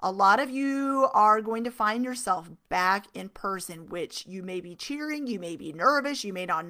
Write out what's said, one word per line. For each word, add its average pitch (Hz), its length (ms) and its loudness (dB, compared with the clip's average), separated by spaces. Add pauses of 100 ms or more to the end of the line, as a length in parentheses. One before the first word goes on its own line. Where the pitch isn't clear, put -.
A 190 120 0
lot 196 280 6
of 285 80 -2
you 269 640 2
are 214 300 6
going 226 220 -4
to 240 60 -4
find 226 340 0
yourself 190 440 -2 (220)
back 185 420 2
in 190 160 -10
person, 175 640 -8
which 165 360 -6
you 185 160 -10
may 185 200 -8
be 175 120 -16
cheering, 294 520 -6
you 220 120 -4
may 170 180 -8
be 151 180 -10
nervous, 277 500 2
you 202 80 -6
may 185 140 -6
not 170 240 -2